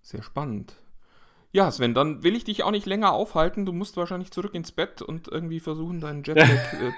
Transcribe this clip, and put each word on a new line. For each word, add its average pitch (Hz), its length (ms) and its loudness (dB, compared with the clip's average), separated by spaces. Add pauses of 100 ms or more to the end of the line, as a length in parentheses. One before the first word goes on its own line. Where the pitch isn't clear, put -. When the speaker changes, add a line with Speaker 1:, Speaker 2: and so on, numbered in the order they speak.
Speaker 1:
Sehr - 220 -14
spannend. 123 540 -10 (760)
Ja, 190 160 6
Sven, 120 220 0
dann 139 300 2
will 175 120 4
ich 233 100 -4
dich 202 180 -4
auch - 80 0
nicht 208 160 -2
länger 196 260 2
aufhalten. 175 540 0
Du 180 80 -4
musst 190 240 -6
wahrscheinlich 180 320 -6
zurück 190 240 -6
ins 165 180 -8
Bett - 300 -4
und - 260 -10
irgendwie 165 320 -6
versuchen, 165 400 -6
deinen 147 220 -8
Jetlag, 156 260 8
Speaker 2:
<laughs> 123 240 2
Speaker 1:
äh, 123 260 -4